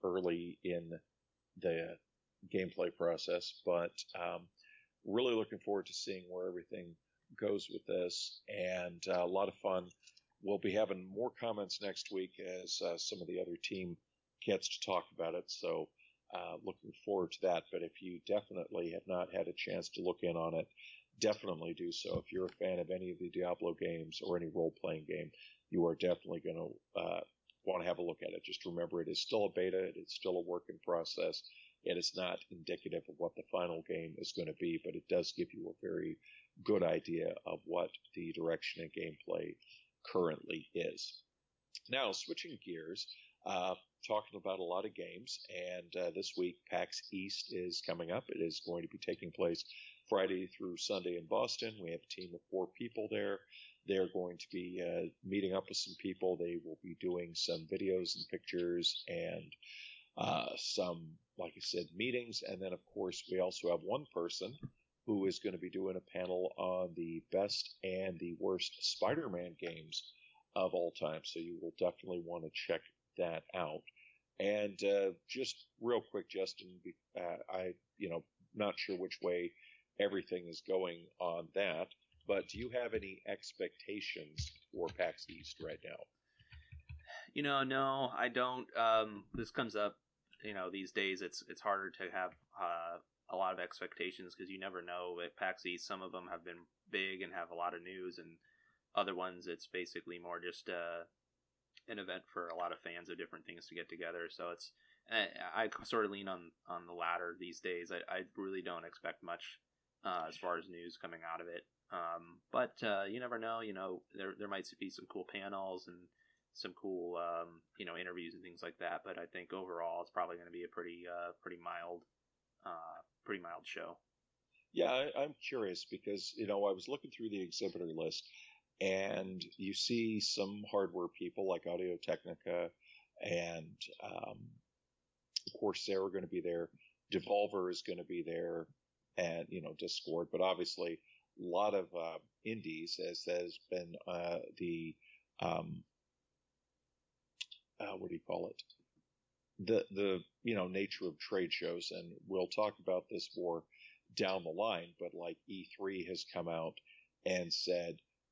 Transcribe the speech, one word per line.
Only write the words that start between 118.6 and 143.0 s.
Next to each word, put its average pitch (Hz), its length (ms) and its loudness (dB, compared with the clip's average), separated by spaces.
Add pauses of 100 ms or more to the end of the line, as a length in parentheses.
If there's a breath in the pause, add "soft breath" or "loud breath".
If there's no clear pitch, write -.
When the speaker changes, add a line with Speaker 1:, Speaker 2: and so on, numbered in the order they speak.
Speaker 2:
like 85 160 -8
that. 85 260 -2
But 90 140 -8
I 85 80 -6
think 87 260 -10
overall 87 500 -2
it's 87 100 -10
probably 87 260 0
gonna 85 140 -14
be 87 120 -6
a 87 60 -8
pretty, 87 380 -8
uh, 87 340 -4
pretty 87 160 -10
mild, 87 480 -6 (600)
uh, 82 360 -8 (240)
pretty 98 160 -2
mild 85 260 -10
show. 82 300 -6 (720 soft breath)
Speaker 1:
Yeah, - 200 4
I, 139 320 2
I'm 147 120 -2
curious 104 480 -2
because, 101 540 -4
you 110 100 0
know, 101 180 6
I 98 60 8
was 95 160 -2
looking 135 240 -4
through 113 180 -4
the 98 120 0
exhibitor 87 460 -2
list, 80 420 -2 (520 loud breath)
and 95 640 2 (120)
you 98 160 -2
see 113 460 4
some 101 500 0
hardware 90 380 2
people 92 400 -2
like 87 200 0
Audio-Technica 87 1040 0 (500 loud breath)
and, 85 600 -2 (200)
um, 107 480 -8 (1080)
Corsair 95 460 2
are 98 60 2
gonna 90 180 -2
be 90 140 -2
there. 85 280 0 (420 loud breath)
Devolver 101 580 4
is 85 120 -2
gonna 87 220 -4
be 87 200 -2
there, 85 440 0 (500)
and, 85 320 0
you 90 120 -4
know, - 120 -8
Discord. 85 580 -2
But 85 100 2
obviously, 87 580 2 (400 soft breath)
a 87 40 -8
lot 101 320 6
of, 87 200 0
uh, 82 240 -2 (240)
indies, 85 560 -4
as 87 260 -4